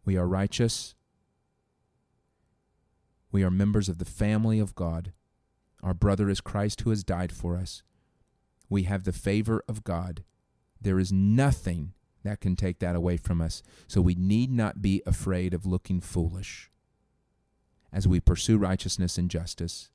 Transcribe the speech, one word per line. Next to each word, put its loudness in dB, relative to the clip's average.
We 0
are 2
righteous. -2
We 2
are 2
members 2
of -4
the -6
family 0
of -2
God. -6
Our -2
brother 2
is 0
Christ -4
who 0
has 0
died -4
for -6
us. -10
We 2
have -2
the 0
favor 0
of -8
God. -6
There 2
is 2
nothing 2
that -6
can 0
take -2
that 0
away 0
from -2
us. -4
So 2
we 4
need 2
not -2
be 2
afraid 0
of -6
looking 0
foolish -6
as 0
we 4
pursue 4
righteousness 0
and 0
justice -8